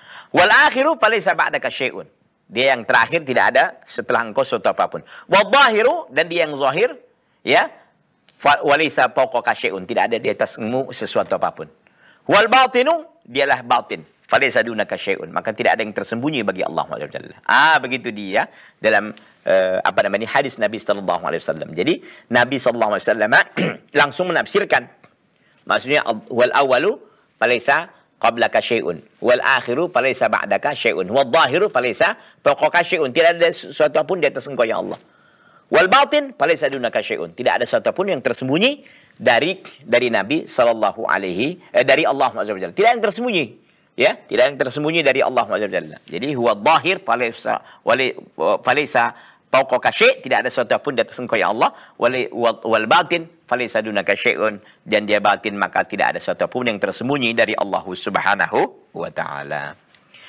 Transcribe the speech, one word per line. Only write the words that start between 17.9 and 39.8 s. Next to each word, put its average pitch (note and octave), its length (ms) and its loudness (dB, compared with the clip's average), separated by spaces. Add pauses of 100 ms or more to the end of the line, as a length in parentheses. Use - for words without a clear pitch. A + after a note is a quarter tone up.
dia G#2 400 -4 (260)
dalam, G#2+ 380 0 (320)
eh, F#2 320 2
apa F#2+ 240 0
namanya, G2+ 240 -4
hadis C3+ 320 -2
Nabi G#2 180 -2
sallallahu F#2 460 -4
alaihi D#2 180 -4
wasallam. D#2 300 -8
Jadi, G2+ 320 -2 (260)
Nabi B2 300 0
sallallahu A2+ 400 0
alaihi - 80 -8
wasallam G#2+ 240 0 (340)
<clears throat> - 400 -4
langsung F3+ 240 -4
menafsirkan. D3 640 0 (720)
Maksudnya, B2 400 0 (240)
"Wal A#2+ 240 2
awwalu C#3+ 480 2 (400)
falaysa B2 520 0 (260)
qablaka A2+ 400 2
syai'un. F2 400 -2 (240)
Wal B2 220 2
akhiru B2+ 500 0
falaysa B2+ 320 0
ba'daka G#2+ 480 -2
syai'un. F#2 320 -2
Wal B2 240 0
dhahiru D#3 400 2
falaysa C3 480 0 (240)
fawqaka D3+ 400 2
syai'un." D#3+ 320 -2
Tidak E3 240 4
ada E3 160 4
sesuatu D3+ 500 0
pun F#3 140 -2
di D3 100 2
atas C#3 220 -6
engkau, A#2+ 160 0
ya G2+ 160 -2
Allah. F#2+ 160 -8 (720)
"Wal E3+ 160 6
batin C#4 480 2
falaysa D3 380 0
dunaka A#2 320 -4
syai'un." E2+ 320 -8
Tidak A2+ 160 0
ada F#2 160 0
sesuatu A2+ 260 0
pun G3 160 -2
yang C#3+ 140 -2
tersembunyi D#3+ 580 0 (320)
dari, C3 460 0 (260)